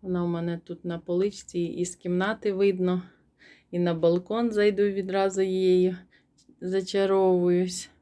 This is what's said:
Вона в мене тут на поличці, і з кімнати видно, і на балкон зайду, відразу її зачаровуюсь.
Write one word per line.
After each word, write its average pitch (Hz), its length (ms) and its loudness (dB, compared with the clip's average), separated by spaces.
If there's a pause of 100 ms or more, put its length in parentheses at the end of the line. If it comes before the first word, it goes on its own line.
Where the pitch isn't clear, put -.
Вона 180 220 -2
в 175 40 -2
мене 170 300 -4
тут - 280 -14
на 170 140 -8
поличці, 180 600 -4
і 170 260 -4
з 180 100 -12
кімнати 190 580 -2
видно, 185 480 2 (720)
і 175 80 -4
на 175 140 0
балкон 180 580 0
зайду, 208 320 2
відразу 196 580 -2
її 185 540 2 (680)
зачаровуюсь. 185 1300 2 (120)